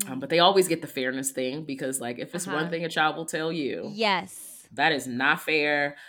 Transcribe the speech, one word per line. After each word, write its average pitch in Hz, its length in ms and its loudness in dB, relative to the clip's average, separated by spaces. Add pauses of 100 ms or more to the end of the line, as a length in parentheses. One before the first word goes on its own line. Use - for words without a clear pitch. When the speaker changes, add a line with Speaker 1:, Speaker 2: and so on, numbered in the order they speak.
Speaker 1:
Um, 131 120 -8
Speaker 2:
Mm. - 0 -
Speaker 1:
but 135 100 -8
they 160 100 4
always 185 280 8
get 160 140 0
the 147 60 -8
fairness 131 440 -2
thing 131 340 -4
because, 135 360 -6
like, 120 180 -6
if - 160 -8
it's 185 120 -6
one 151 180 -2
Speaker 2:
Uh-huh. 170 40 -6
Speaker 1:
thing 170 160 -4
a 160 40 -6
child 156 280 2
will 160 80 -8
tell 160 280 -4
you, 139 300 -4 (120)
Speaker 2:
Yes. - 800 -4
Speaker 1:
"That 143 200 4
is 127 140 -2
not 135 340 2
fair. 147 560 2 (120)